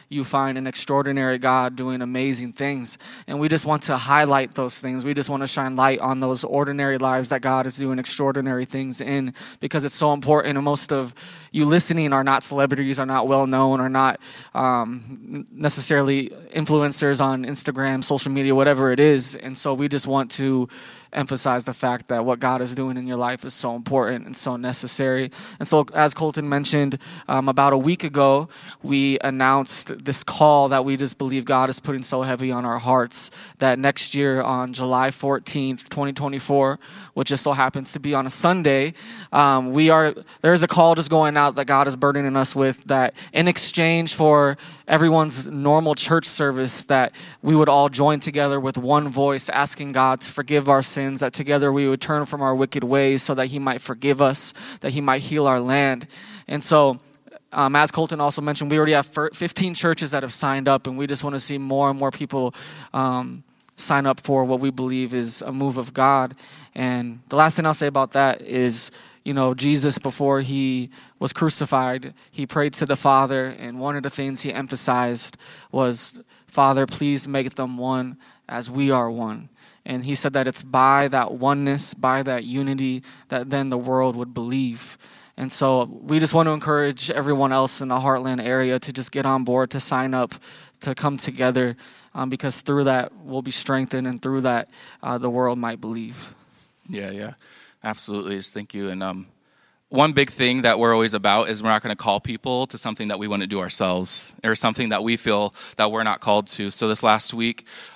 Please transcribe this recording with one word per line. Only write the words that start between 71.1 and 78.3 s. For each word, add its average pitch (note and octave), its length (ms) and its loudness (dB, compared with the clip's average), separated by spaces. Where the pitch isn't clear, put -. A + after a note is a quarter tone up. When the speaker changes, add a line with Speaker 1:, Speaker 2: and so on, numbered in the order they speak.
Speaker 1:
was - 160 -2
crucified, C3 800 0
he C#3+ 160 -8
prayed D3 280 -2
to - 120 -2
the C#3 100 0
Father, C3+ 520 4
and B2 320 -12
one C#3+ 160 -4
of C#3+ 80 -6
the C#3 60 -6
things C3+ 320 -6
he C#3+ 120 -6
emphasized B2 840 -2
was, B2 480 -2
"Father, C3+ 380 4
please C#3+ 420 -2
make C3+ 280 -4
them B2+ 220 -6
one B2+ 400 -4